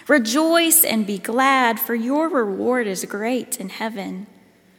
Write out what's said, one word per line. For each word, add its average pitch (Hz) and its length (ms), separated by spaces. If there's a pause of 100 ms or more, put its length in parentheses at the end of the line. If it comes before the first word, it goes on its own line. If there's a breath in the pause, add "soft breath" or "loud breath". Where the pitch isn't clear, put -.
Rejoice 320 760
and 220 220
be 202 100
glad, 247 640
for - 140
your 269 340
reward 233 580
is 190 200
great 220 520
in 190 120
heaven. 196 560 (520 soft breath)